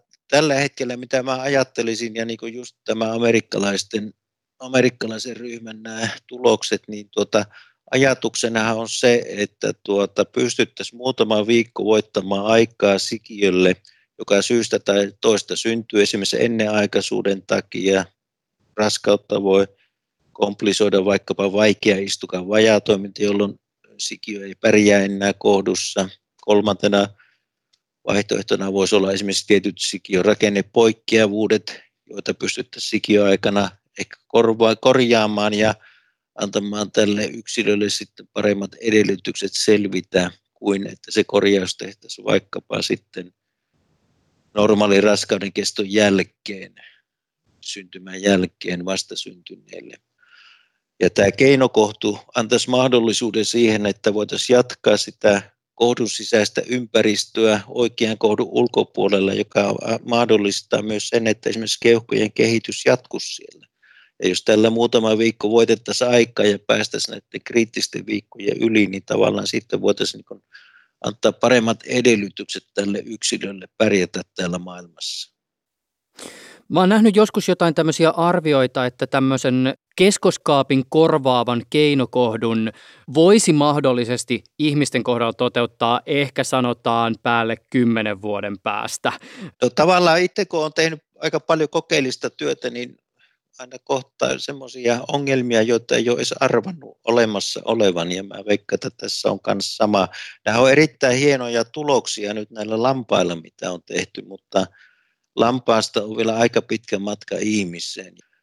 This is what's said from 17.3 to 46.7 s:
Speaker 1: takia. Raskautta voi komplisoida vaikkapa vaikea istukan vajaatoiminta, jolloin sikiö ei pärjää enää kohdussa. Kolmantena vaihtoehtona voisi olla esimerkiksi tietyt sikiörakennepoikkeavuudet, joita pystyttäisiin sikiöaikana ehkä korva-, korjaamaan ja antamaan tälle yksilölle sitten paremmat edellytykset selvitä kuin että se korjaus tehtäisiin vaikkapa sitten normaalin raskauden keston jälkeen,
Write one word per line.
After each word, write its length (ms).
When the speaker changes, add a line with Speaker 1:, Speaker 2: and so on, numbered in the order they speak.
Speaker 1:
takia. 580
Raskautta 680
voi 240
komplisoida 720
vaikkapa 480
vaikea 460
istukan 500
vajaatoiminta, 760
jolloin 380
sikiö 480
ei 80
pärjää 500
enää 280
kohdussa. 760
Kolmantena 680
vaihtoehtona 640
voisi 220
olla 180
esimerkiksi 340
tietyt 320
sikiörakennepoikkeavuudet, 2000
joita 280
pystyttäisiin 560
sikiöaikana 800
ehkä 180
korva-, 500
korjaamaan 800
ja 200
antamaan 580
tälle 340
yksilölle 640
sitten 420
paremmat 420
edellytykset 800
selvitä 760
kuin 320
että 240
se 140
korjaus 520
tehtäisiin 480
vaikkapa 580
sitten 520
normaalin 480
raskauden 500
keston 400
jälkeen, 840